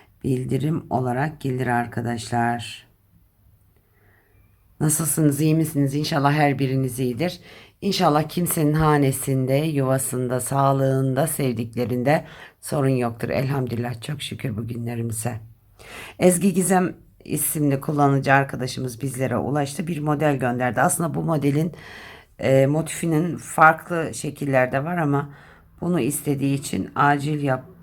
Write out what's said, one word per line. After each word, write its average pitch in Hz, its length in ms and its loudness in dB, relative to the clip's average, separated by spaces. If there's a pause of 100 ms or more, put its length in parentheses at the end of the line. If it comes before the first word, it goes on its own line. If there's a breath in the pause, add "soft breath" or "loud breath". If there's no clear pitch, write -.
(240 loud breath)
bildirim 131 680 -2
olarak 127 520 -2
gelir 127 260 -2
arkadaşlar. 120 1200 -4 (1900 soft breath)
Nasılsınız, 151 640 2
iyi 156 140 4
misiniz? 143 400 0
İnşallah 147 380 2
her 143 260 2
biriniz 131 400 0
iyidir. 131 400 -2 (420 loud breath)
İnşallah 156 480 2
kimsenin 160 440 0
hanesinde, 135 800 2
yuvasında, 131 840 0
sağlığında, 135 880 2
sevdiklerinde 123 1000 -2 (360 loud breath)
sorun 139 280 0
yoktur. 123 400 -2
Elhamdülillah, 120 720 -2
çok 151 200 -8
şükür 107 360 -6
bugünlerimize. 117 840 -6 (800 loud breath)
Ezgi 180 340 4
Gizem 180 420 2 (300)
isimli 147 560 0
kullanıcı 139 520 2
arkadaşımız 127 680 -2
bizlere 123 360 -2
ulaştı. 143 500 -4
Bir 165 120 -4
model 147 380 0
gönderdi. 123 440 0
Aslında 165 320 0
bu 160 100 -4
modelin, 156 500 0 (680 loud breath)
e, 135 260 6
motifinin 156 720 0
farklı 165 760 2
şekillerde 135 680 0
var 175 140 -4
ama 143 360 0 (480 loud breath)
bunu 170 180 0
istediği 139 560 0
için - 400 -6
acil 143 480 2
yap-, 131 260 -2 (140)